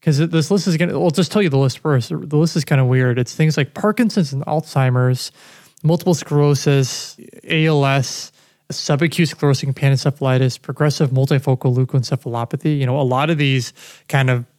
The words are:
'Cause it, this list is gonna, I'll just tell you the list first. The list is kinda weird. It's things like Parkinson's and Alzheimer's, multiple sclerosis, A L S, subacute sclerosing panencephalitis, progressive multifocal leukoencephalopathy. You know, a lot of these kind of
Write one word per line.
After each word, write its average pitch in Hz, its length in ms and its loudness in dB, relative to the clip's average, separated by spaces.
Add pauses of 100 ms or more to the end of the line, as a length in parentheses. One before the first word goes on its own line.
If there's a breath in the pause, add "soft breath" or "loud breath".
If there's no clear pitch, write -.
'Cause 147 180 2
it, 160 120 0
this 160 180 0
list 196 180 2
is 165 100 2
gonna, 170 160 0
I'll 160 180 2
just 170 200 0
tell 214 100 2
you 185 80 2
the 135 80 0
list 135 220 2
first. 135 300 0
The 151 280 -4
list 160 180 2
is 156 80 0
kinda 135 220 2
weird. 127 340 2
It's 123 160 -4
things 156 220 2
like 143 160 -2
Parkinson's 208 580 0
and 135 140 -6
Alzheimer's, 127 880 0 (520 loud breath)
multiple 170 300 2
sclerosis, 143 1040 0 (260)
A 160 220 0
L 151 200 2
S, 135 460 -2 (400 soft breath)
subacute 151 600 -2
sclerosing 139 400 0
panencephalitis, 131 880 0
progressive 147 480 -2
multifocal 131 680 0
leukoencephalopathy. 127 1000 -2
You 135 80 -2
know, 127 140 0
a 143 40 0
lot 131 260 0
of 170 80 0
these 135 360 -2 (340 loud breath)
kind 135 220 0
of 120 160 -2 (120)